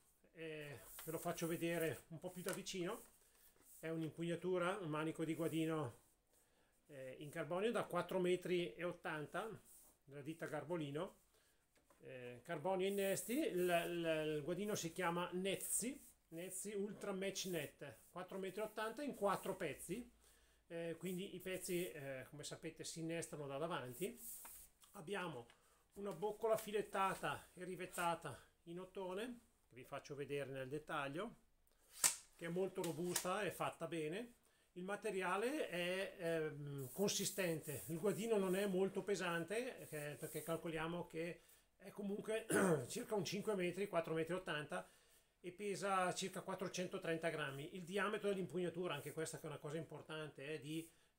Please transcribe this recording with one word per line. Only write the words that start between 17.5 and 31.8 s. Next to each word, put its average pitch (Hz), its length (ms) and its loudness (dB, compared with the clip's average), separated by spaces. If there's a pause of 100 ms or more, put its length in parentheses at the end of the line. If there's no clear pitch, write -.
quattro 180 260 -6
metri 190 240 -2
e 214 40 2
ottanta 220 360 -2
in 277 140 -2
quattro 190 400 4
pezzi, 180 520 -4 (600)
eh, 170 320 -2
quindi 185 340 -2
i 180 60 -4
pezzi, 180 500 0
eh, 135 400 -6
come 143 140 -10
sapete, 160 400 -6
si - 160 -6
innestano 160 480 -2
da 139 100 -2
davanti. 160 600 -2 (720)
Abbiamo 175 560 -4 (460)
una 202 180 -4
boccola 214 460 4
filettata 190 960 0
e 180 80 -10
rivettata 170 760 0 (260)
in 170 160 -8
ottone, 190 580 -4 (280)
che - 60 -20
vi 123 100 -12
faccio 143 300 -8
vedere 139 380 -2
nel 135 160 -4
dettaglio, 151 680 -2 (1000)